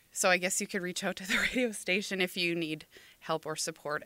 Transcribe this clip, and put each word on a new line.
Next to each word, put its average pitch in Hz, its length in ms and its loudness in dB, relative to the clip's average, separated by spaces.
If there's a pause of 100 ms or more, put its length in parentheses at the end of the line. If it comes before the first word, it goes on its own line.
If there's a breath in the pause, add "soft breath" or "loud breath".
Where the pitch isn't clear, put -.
(120)
so - 180 4
I 180 80 8
guess 180 240 0
you 202 60 -4
could 196 140 -2
reach 180 220 -4
out 190 140 0
to 190 100 -8
the 226 100 2
<laughs> - 20 4
radio 240 320 2
station 190 500 0
if 180 160 0
you 175 180 2
need 156 300 -4 (340 loud breath)
help 160 260 -4
or 156 100 -4
support 151 500 -4